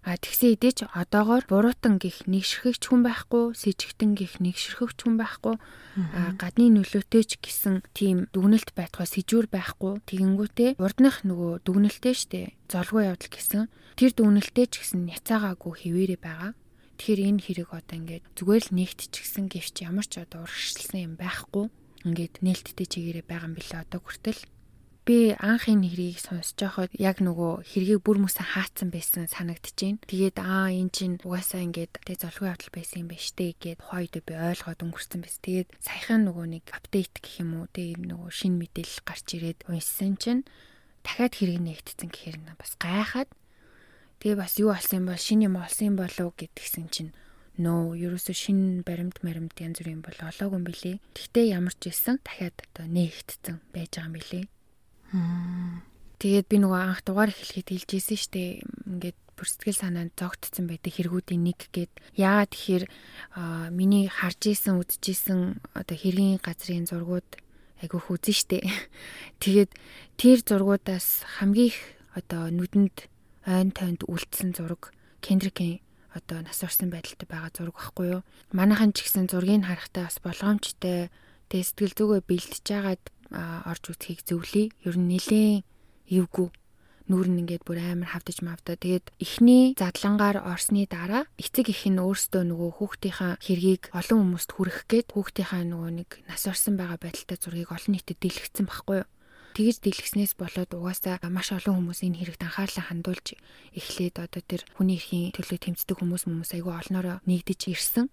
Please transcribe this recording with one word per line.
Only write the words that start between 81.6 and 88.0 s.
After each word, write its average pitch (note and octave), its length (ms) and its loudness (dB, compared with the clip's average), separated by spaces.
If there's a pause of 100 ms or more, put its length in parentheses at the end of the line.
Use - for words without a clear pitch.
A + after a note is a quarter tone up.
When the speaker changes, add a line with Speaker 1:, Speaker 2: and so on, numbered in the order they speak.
Speaker 1:
сэтгэл - 320 -2
зүгээ G#3 240 2
бэлтэж - 460 -4
байгаад G3 340 -2 (300)
а, E3+ 340 -8
орж E3+ 260 -8
үзхийг - 320 -10
зөвлөе. F#3+ 460 0 (140)
Ер F3 120 -2
нь F3+ 140 2
нэлээд G#3 540 4 (480)
эвгүй. F3+ 360 2 (640)
Нүүр F#3 180 4
нь F3 140 2
ингээд E3+ 240 -6
бүр E3+ 160 -4
амар F3 320 -4